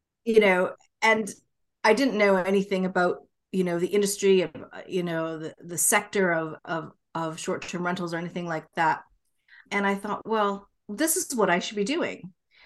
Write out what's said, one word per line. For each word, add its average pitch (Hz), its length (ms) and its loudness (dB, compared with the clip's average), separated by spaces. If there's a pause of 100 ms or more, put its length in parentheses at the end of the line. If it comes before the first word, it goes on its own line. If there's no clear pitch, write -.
(240)
you 220 140 2
know, 185 380 6 (260)
and 220 260 4 (540)
I 214 120 8
didn't 220 240 2
know 202 180 4
anything 190 500 0
about, 180 400 0 (240)
you 185 140 0
know, 170 160 -2
the 185 80 0
industry 196 540 2
of, - 120 -6
uh, - 320 -16
you 180 160 -4
know, 160 360 -4
the, 156 200 -12
the 170 180 -12
sector 202 560 0
of, 160 220 -4 (100)
of, 160 280 -8 (240)
of 165 240 -6
short-term - 440 -6
rentals 175 300 -4
or 165 40 -4
anything 175 280 -8
like 160 200 -8 (100)
that. 160 260 0 (720)
And 202 120 0
I 196 120 2
thought, 202 280 -8
"Well, 202 460 -2 (180)
this 294 280 -2
is 320 180 -6
what 202 160 2
I 175 80 2
should - 180 -8
be 202 80 -2
doing." 196 480 -6 (340)